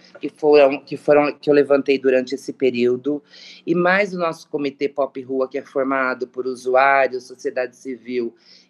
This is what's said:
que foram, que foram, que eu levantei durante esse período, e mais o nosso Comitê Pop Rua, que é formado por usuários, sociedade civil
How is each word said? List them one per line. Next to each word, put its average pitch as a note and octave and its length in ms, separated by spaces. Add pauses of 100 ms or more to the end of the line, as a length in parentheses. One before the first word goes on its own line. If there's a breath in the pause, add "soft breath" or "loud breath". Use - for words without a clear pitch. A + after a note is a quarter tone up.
(220 loud breath)
que D3 80
foram, C#3+ 500
que - 160
foram, D3 420
que - 120
eu C#3+ 40
levantei C#3 460
durante B2+ 360
esse C3 180
período, B2+ 680 (460 loud breath)
e E3 80
mais F#3 380
o F#3 40
nosso E3 300
Comitê C#3+ 400
Pop C3+ 340
Rua, C3 280
que C3+ 80
é C3+ 40
formado C3 640
por B2 200
usuários, B2+ 840
sociedade B2+ 480
civil A#2+ 580 (360 soft breath)